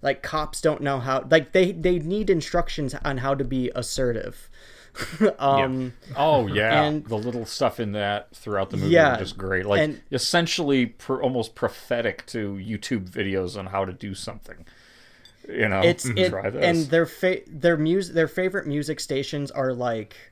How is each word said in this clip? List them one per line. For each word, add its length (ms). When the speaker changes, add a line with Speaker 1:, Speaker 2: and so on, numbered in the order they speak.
Speaker 1:
Like, 200
cops 400
don't 200
know 180
how, 320
like, 220
they, 180
they 280
need 300
instructions 640
on 160
how 140
to 100
be 300
assertive. 800
<laughs> 60
Um, 540
Speaker 2:
Yeah. 80
Oh, 320
yeah. 360
Speaker 1:
and 240
Speaker 2:
The 100
little 280
stuff 360
in 120
that 400
throughout 360
the 80
movie 160
Speaker 1:
Yeah, 180
Speaker 2:
was 80
just 60
great. 280
Like, 160
Speaker 1:
and 200
Speaker 2:
essentially 760
pr-, 360
almost 320
prophetic 720
to 280
YouTube 540
videos 500
on 80
how 160
to 80
do 220
something. 520
You 180
know, 140
Speaker 1:
It's, 240
Speaker 2:
mm-hmm. 120
Speaker 1:
it, 120
Speaker 2:
Try 200
this. 140
Speaker 1:
and 260
their 160
fa-, 400
their 320
mus-, 320
their 200
favorite 380
music 340
stations 500
are, 220
like, 420